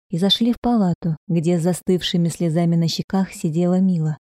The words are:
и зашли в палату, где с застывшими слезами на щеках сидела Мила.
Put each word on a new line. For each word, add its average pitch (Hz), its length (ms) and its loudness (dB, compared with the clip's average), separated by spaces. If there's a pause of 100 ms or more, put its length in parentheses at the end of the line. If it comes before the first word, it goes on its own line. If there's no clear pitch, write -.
(100)
и 170 80 -4
зашли 202 340 0
в - 80 -10
палату, 185 560 0 (100)
где 170 320 0
с 160 40 -2
застывшими 175 680 0
слезами 170 480 0
на 165 120 2
щеках 190 440 -2
сидела 175 480 0
Мила. 160 380 0 (160)